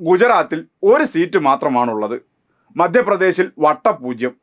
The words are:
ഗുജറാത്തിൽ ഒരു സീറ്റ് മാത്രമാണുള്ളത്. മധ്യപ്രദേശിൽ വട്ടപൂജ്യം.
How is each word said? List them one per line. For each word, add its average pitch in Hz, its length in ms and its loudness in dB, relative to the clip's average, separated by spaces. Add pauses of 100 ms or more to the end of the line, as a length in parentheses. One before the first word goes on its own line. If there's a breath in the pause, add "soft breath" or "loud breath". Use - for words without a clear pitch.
ഗുജറാത്തിൽ 180 500 2 (320)
ഒരു 294 220 4
സീറ്റ് 175 340 0
മാത്രമാണുള്ളത്. 120 680 -2 (640)
മധ്യപ്രദേശിൽ 180 680 0 (180)
വട്ടപൂജ്യം. 127 680 -2 (100)